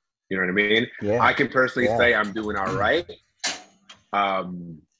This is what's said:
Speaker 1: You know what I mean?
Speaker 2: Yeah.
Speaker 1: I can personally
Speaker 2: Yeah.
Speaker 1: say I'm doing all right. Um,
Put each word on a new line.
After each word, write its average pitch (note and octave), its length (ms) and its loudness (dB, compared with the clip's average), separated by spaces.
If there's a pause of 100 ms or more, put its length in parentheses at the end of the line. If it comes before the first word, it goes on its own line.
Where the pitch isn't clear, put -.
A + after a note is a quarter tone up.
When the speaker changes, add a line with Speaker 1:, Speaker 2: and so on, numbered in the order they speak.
(280)
Speaker 1:
You F#2+ 80 -4
know F#2+ 80 0
what F2+ 60 0
I - 20 -2
mean? G#2 340 2 (160)
Speaker 2:
Yeah. G#2 220 0
Speaker 1:
I B2+ 80 6
can C3 160 0
personally B2+ 400 0
Speaker 2:
Yeah. A#2 100 0
Speaker 1:
say A#2+ 160 4
I'm G#2 180 0
doing G#2+ 240 -4
all F#2+ 200 -2
right. B2 280 0 (1080)
Um, F2+ 680 -2 (220)